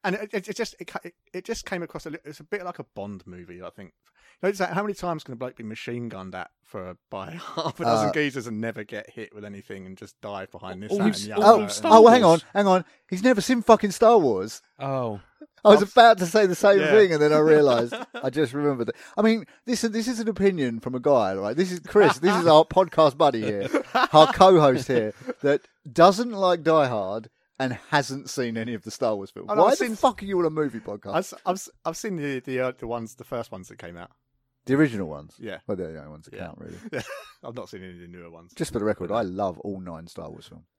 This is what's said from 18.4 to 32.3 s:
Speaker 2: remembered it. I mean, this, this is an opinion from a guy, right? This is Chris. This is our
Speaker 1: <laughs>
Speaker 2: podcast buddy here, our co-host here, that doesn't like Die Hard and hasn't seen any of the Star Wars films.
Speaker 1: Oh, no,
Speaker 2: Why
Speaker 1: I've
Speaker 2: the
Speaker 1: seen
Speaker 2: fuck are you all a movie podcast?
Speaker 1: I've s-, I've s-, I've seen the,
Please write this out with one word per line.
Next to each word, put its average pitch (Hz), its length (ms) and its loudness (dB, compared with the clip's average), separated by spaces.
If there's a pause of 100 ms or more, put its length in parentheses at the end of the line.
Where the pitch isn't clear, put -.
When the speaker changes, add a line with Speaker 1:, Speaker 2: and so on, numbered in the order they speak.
Speaker 2:
remembered 135 360 -4
it. - 60 -12 (220)
I 208 60 0
mean, 220 220 0 (200)
this, 240 160 -4
this 220 260 -4
is 247 120 -6
an 220 80 -4
opinion 175 520 -2
from 123 140 -10
a 131 60 -6
guy, 120 340 2
right? 101 240 -4
This 180 140 -2
is 180 80 -10
Chris. 180 400 2
This 185 160 2
is 180 100 -2
our 156 200 8
Speaker 1:
<laughs> - 60 -18
Speaker 2:
podcast 160 460 2
buddy 139 240 2
here, 101 260 -6 (460)
our 156 180 8
co-host 151 560 6
here, 113 260 -2 (280)
that 143 200 0 (300)
doesn't 190 420 4
like 185 280 0
Die 156 260 4
Hard 107 440 -8 (260)
and 127 220 -6 (100)
hasn't 139 400 -4
seen 120 280 -6
any 113 180 -8
of 98 80 -14
the 110 80 -14
Star 110 240 -4
Wars 98 160 -12
films. 95 180 -16
Speaker 1:
Oh, 208 60 -4
no, 190 80 4
Speaker 2:
Why 220 80 4
Speaker 1:
I've - 80 -2
Speaker 2:
the 247 80 -2
Speaker 1:
seen 226 80 -8
Speaker 2:
fuck 254 260 -2
are 202 40 -12
you 196 120 -4
all 175 80 0
a 160 60 -2
movie 143 300 -6
podcast? 101 320 -14
Speaker 1:
I've 160 60 -2
s-, 190 140 -10 (120)
I've 185 100 -2
s-, - 140 -16 (160)
I've 165 120 -8
seen 202 200 -8
the, 143 240 -6